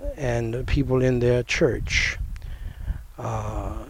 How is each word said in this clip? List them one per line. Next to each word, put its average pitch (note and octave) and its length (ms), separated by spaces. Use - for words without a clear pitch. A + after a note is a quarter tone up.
and A#2+ 480
people B2+ 360
in B2+ 180
their B2 240
church. - 760
Uh, G#2+ 560